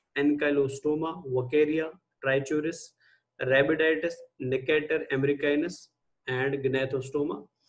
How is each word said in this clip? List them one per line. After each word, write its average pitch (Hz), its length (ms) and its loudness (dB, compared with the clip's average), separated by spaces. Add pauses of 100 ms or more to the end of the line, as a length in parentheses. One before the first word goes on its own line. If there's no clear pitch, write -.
(160)
Ankylostoma, 147 920 0 (220)
Wucheria, 147 520 2 (380)
Trichuris, 151 580 0 (600)
Rabiditis, 156 760 2 (280)
Necator 151 540 0 (160)
americanus 147 640 0 (500)
and 131 380 -2
Gnathostoma। 135 720 -2 (320)